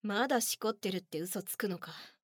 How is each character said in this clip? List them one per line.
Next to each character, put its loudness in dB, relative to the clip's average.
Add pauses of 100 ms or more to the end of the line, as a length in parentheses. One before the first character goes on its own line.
ま 2
だ 6
し 0
こ 2
っ 2
て -2
る 0
っ 0
て -6
嘘 -2
つ -8
く 0
の 0
か。 -12 (300)